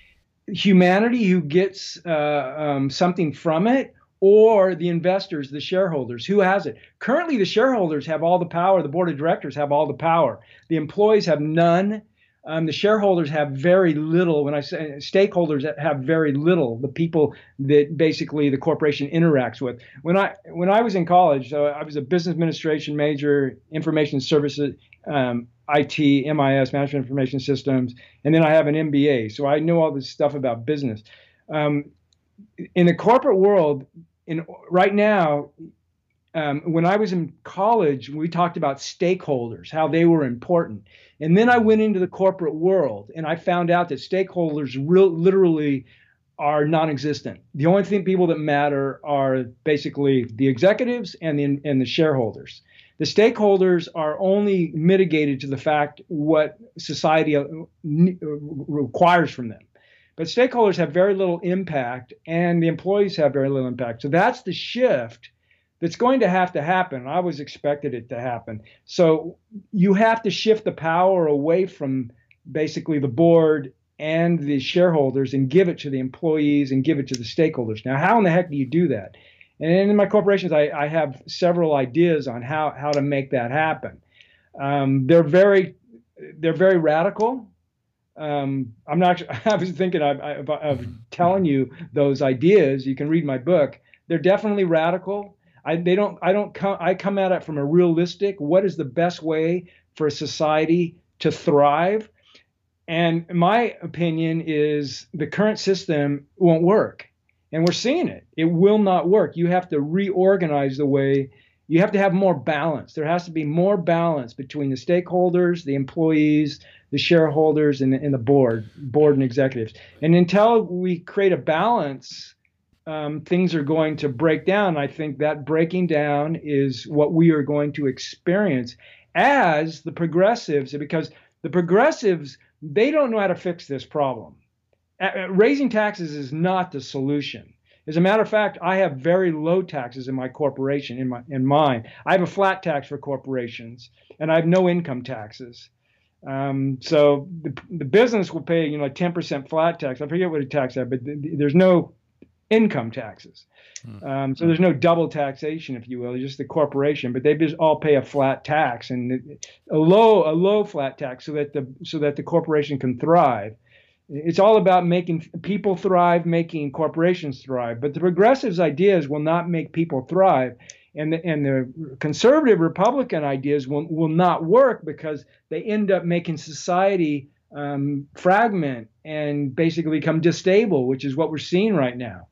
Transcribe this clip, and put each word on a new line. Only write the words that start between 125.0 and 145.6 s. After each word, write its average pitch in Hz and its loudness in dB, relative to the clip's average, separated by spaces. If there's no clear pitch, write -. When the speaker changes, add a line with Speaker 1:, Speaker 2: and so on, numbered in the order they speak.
Speaker 1:
that 147 -2
breaking 165 0
down 147 0
is 139 -2
what 147 0
we 165 6
are 151 2
going 147 -2
to 143 -4
experience 139 -2
as 170 2
the 160 -10
progressives, 170 0
because 147 -6
the 156 -8
progressives, 180 0
they 202 0
don't 294 0
know 220 -2
how 196 0
to 180 0
fix 170 -8
this 135 -10
problem. 123 -6
Uh, 190 0
uh, 185 -8
raising 247 2
taxes 208 -2
is 139 -8
not 180 -2
the 143 -10
solution. 139 -6
As 156 -4
a 170 2
matter 202 4
of 185 -2
fact, 208 0
I 185 0
have 170 0
very 170 0
low 165 -2
taxes 131 -10
in 131 -6
my 131 -6
corporation, 135 -4
in 131 -4
my, 120 -8
in 131 -2
mine. 139 2
I 151 0
have 185 2
a 165 -2
flat 190 -2
tax 147 -6
for 143 -10
corporations, 123 -10
and 156 -4
I 160 4
have 165 2
no 180 4
income 170 -4
taxes. 120 -16